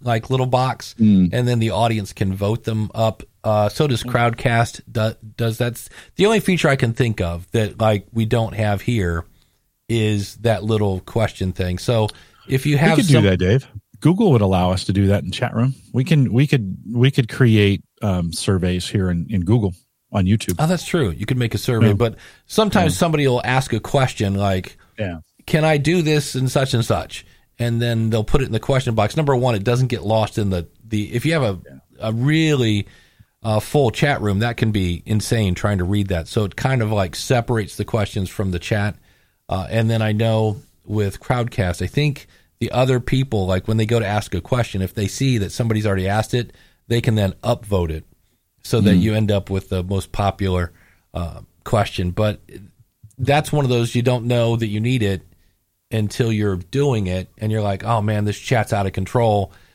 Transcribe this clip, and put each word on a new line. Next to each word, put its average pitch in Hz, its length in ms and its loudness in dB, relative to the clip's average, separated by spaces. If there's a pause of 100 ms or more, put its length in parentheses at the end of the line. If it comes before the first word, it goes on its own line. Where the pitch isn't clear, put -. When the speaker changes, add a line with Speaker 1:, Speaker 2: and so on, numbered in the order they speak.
Speaker 1:
like, 117 280 -2
little 131 160 2
box, 127 540 -2
Speaker 2:
Mm. 98 320 6
Speaker 1:
and 123 160 0
then 123 100 2
the 110 120 0
audience 107 420 0
can 95 220 -2
vote 101 300 -2
them 110 300 -2
up. 110 280 -2 (220)
Uh, 107 240 2
so 151 200 0
does 120 160 -2
Crowdcast. 120 760 0 (100)
Do, 110 240 -2 (220)
does 113 220 -2
that's 120 300 -4 (280)
the 185 100 4
only 220 140 4
feature 170 280 2
I 139 80 4
can 117 160 0
think 117 280 0
of 85 320 -4
that, 110 280 -2
like, 107 320 2
we 113 140 0
don't 113 280 -2
have 104 280 -2
here 90 420 -2 (640)
is 107 480 -2
that 107 280 -2
little 104 360 0
question 98 520 -2
thing. 90 260 -4
So 110 300 0 (400)
if 131 180 0
you 147 120 2
have 160 180 4
Speaker 3:
We 147 60 6
could 180 100 2
Speaker 1:
some 117 100 8
Speaker 3:
do 98 80 4
that, 92 80 2
Dave. 98 280 2 (340)
Google 185 320 4
would 117 80 6
allow 92 320 2
us 92 120 -2
to - 80 -2
do 98 160 4
that 98 160 4
in 90 60 -6
chat - 240 -4
room. 131 200 0 (180)
We 127 120 0
can, 135 280 4
we 131 140 4
could, 104 300 0 (140)
we 123 200 4
could 123 180 0
create, 104 540 4 (200)
um, 90 300 0
surveys 90 560 -2
here 95 220 0
in, 85 200 -2
in 95 120 0
Google 101 320 2 (380)
on 98 120 2
YouTube. 95 340 0
Speaker 1:
Oh, 151 80 2
that's 175 180 -2
true. 143 260 0
You 76 160 -8
could 127 120 -2
make 117 160 -2
a 107 40 -4
survey, 110 300 2
Speaker 3:
Yeah. 101 60 4
Speaker 1:
but 113 220 0 (300)
sometimes 196 480 2
Speaker 3:
Yeah. - 40 -6
Speaker 1:
somebody 156 300 2
will 123 160 2
ask 131 280 0
a 110 80 -2
question 127 540 0
like, 98 420 -2 (220)
Speaker 3:
Yeah. 90 200 -6 (280)
Speaker 1:
"Can 156 180 2
I 156 140 4
do 160 240 2
this 147 320 0
and 131 160 -2
such 135 240 0
and 113 100 2
such?" - 400 -4 (340)
And 117 220 -2
then 113 300 0
they'll 110 140 0
put 135 180 2
it 123 40 -2
in - 60 -6
the 110 80 -2
question 131 340 -2
box. 104 220 0
Number 139 200 2
one, 123 180 0
it 98 80 -4
doesn't 120 260 2
get 113 140 -4
lost 107 340 0
in 101 140 0
the, 87 160 -2 (180)
the, 104 300 -4
if 120 100 -4
you 160 100 0
have 151 80 0
a, 98 220 -2
Speaker 3:
Yeah. 67 140 -20 (220)
Speaker 1:
a 110 120 -4
really, 127 760 2 (580)
uh, 107 160 2
full 139 320 2
chat 143 280 0
room, 101 200 0
that 117 160 -2
can 110 160 0
be 87 340 -2
insane 107 480 0
trying 104 240 -2
to 90 60 -2
read 98 240 0
that. 85 200 -4
So 107 160 -2
it 95 120 -8
kind 131 260 0
of, 107 80 -2
like, 98 240 -2
separates 117 600 -2
the 107 80 -4
questions 101 460 -2
from 98 200 -4
the 90 80 -2
chat. 104 380 -2 (520)
Uh, 92 220 -4
and 113 200 0
then 113 120 0
I 107 100 0
know 110 440 0 (280)
with 104 360 -2
Crowdcast, 113 600 -2
I 92 60 -2
think 143 380 -2 (340)
the 117 100 -2
other 127 300 0
people, 131 460 -2
like, 92 220 -2
when 110 80 0
they 110 100 0
go 117 140 0
to 104 60 -2
ask 104 280 -4
a - 60 -4
question, 123 420 -4
if - 120 -6
they 104 140 -2
see 131 300 0
that 98 140 -4
somebody's 110 340 -2
already 95 220 0
asked 107 260 -2
it, 120 180 -4 (360)
they 117 120 0
can 120 160 0
then 98 160 2 (120)
upvote 101 460 -2
it 78 140 -8 (580)
so - 180 0
that 101 160 6
Speaker 2:
Mm. 90 40 6
Speaker 1:
you 107 140 2
end 107 180 2
up 98 180 -2
with 95 180 -4
the 92 140 -2
most 95 300 -4
popular, 92 600 0 (400)
uh, 80 280 -8 (240)
question. 98 480 -2
But 104 280 -2 (800)
that's 143 340 0
one 147 120 2
of 127 60 0
those 117 240 0
you 120 80 2
don't 120 240 0
know 117 300 2
that 113 120 -2
you 104 120 -4
need 123 220 0
it 98 200 -2 (680)
until 113 420 -2
you're 104 240 0
doing 117 500 -2
it, 90 220 -4 (100)
and 107 140 -4
you're 110 100 0
like, 101 220 -4
"Oh 110 160 0
man, 104 240 0
this 104 140 -2
chat's - 340 -2
out 101 140 0
of 95 60 -4
control." 104 600 0 (220)